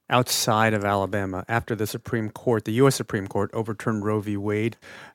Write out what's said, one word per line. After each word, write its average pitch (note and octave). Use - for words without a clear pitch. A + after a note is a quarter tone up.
outside A2
of G2+
Alabama G2
after A#2
the G#2
Supreme A2+
Court, A2+
the A2
U B2+
S C3
Supreme G#2+
Court, G2+
overturned A2
Roe G#2+
v. G#2
Wade? G#2+